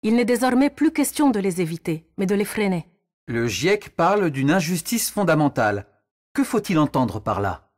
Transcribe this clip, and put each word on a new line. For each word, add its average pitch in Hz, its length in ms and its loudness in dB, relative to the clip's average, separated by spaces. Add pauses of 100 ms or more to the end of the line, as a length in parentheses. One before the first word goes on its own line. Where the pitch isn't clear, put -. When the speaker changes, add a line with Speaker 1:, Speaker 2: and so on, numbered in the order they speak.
Speaker 1:
Il 220 120 2
n'est 240 120 2
désormais 254 420 2
plus 294 240 2
question 285 380 0
de 208 100 0
les 185 220 -2
éviter, 165 440 -4 (120)
mais 196 80 0
de 196 80 0
les 202 100 0
freiner. 196 420 -2 (400)
Speaker 2:
Le 117 220 -2
giec 156 480 -2
parle 185 340 2
d'une 135 200 0
injustice 180 580 -2
fondamentale. 143 800 0 (480)
Que 277 100 0
faut-il 208 340 0
entendre 123 420 0
par 101 200 -2
là ? 95 380 -4